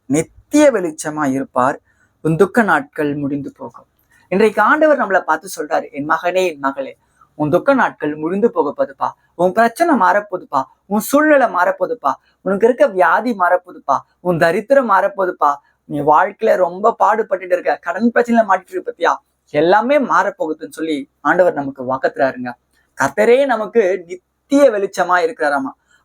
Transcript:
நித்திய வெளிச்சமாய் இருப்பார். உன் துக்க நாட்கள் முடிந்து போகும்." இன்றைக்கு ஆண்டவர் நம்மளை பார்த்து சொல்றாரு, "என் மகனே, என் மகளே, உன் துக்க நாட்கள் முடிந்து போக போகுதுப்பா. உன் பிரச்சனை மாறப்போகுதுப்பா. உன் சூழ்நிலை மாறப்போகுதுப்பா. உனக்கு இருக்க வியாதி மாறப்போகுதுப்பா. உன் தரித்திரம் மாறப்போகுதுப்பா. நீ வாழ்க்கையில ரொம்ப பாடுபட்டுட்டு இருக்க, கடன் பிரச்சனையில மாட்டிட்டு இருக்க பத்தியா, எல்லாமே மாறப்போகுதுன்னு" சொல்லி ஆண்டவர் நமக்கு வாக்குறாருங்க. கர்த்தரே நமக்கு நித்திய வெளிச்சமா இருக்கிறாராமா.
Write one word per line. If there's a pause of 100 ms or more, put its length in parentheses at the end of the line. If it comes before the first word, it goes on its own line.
நித்திய
வெளிச்சமாய்
இருப்பார். (420)
உன்
துக்க
நாட்கள்
முடிந்து
போகும்." (440)
இன்றைக்கு
ஆண்டவர்
நம்மளை
பார்த்து
சொல்றாரு,
"என்
மகனே,
என்
மகளே, (360)
உன்
துக்க
நாட்கள்
முடிந்து
போக
போகுதுப்பா. (260)
உன்
பிரச்சனை
மாறப்போகுதுப்பா. (220)
உன்
சூழ்நிலை
மாறப்போகுதுப்பா. (280)
உனக்கு
இருக்க
வியாதி
மாறப்போகுதுப்பா. (220)
உன்
தரித்திரம்
மாறப்போகுதுப்பா. (300)
நீ
வாழ்க்கையில
ரொம்ப
பாடுபட்டுட்டு
இருக்க,
கடன்
பிரச்சனையில
மாட்டிட்டு
இருக்க
பத்தியா, (340)
எல்லாமே
மாறப்போகுதுன்னு"
சொல்லி (120)
ஆண்டவர்
நமக்கு
வாக்குறாருங்க. (480)
கர்த்தரே
நமக்கு
நித்திய
வெளிச்சமா
இருக்கிறாராமா. (340)